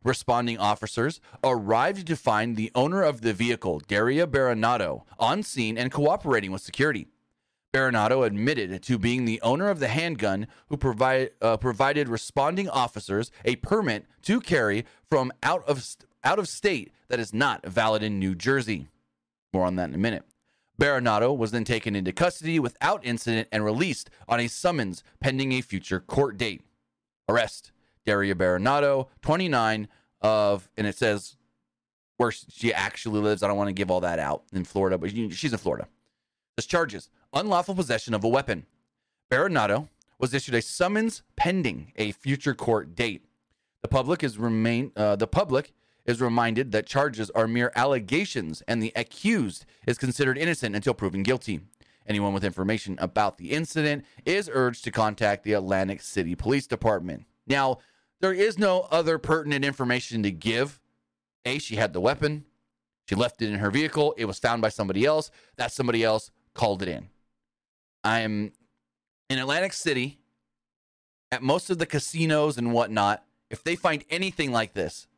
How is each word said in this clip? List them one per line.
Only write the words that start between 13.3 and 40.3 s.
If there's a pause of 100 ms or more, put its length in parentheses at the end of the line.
a
permit (160)
to
carry (240)
from (120)
out
of
st-, (160)
out
of
state (140)
that
is
not
valid
in
New
Jersey. (640)
More
on
that
in
a
minute. (560)
Baronato
was
then
taken
into
custody
without
incident
and
released (180)
on
a
summons (160)
pending
a
future
court
date. (680)
Arrest. (360)
Daria
Baronato, (120)
twenty-nine, (360)
of,
and
it
says (800)
where
she
actually
lives.
I
don't
wanna
give
all
that
out (100)
in
Florida,
but
she,
she's
in
Florida. (720)
This
charges, (240)
unlawful
possession
of
a
weapon. (640)
Baronato (280)
was